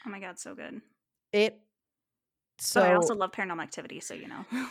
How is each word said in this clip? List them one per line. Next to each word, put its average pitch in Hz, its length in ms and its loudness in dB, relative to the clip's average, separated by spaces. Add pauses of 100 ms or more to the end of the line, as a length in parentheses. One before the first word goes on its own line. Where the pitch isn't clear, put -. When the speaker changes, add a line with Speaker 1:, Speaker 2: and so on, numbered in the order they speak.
Speaker 1:
Oh 233 40 -10
my 202 100 -10
God, 185 180 -12
so - 160 -14
good. - 280 -12 (500)
Speaker 2:
It, 208 300 4 (1120)
Speaker 1:
But 233 100 8
I 180 100 8
also 175 200 6
Speaker 2:
so 208 60 -4
Speaker 1:
love 185 120 0
Paranormal 175 320 -4
Activity, - 380 -12
so - 120 -12
you - 140 -14
know. - 200 -12
<laughs> - 40 -10 (200)